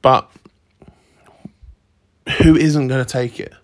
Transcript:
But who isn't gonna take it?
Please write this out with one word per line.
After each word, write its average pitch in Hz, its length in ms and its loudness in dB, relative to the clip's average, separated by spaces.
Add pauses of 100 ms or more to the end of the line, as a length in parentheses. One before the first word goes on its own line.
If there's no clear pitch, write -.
But - 280 2 (2000)
who 160 140 6
isn't 147 320 0
gonna 127 180 -4
take 123 340 -8
it? - 140 -14 (100)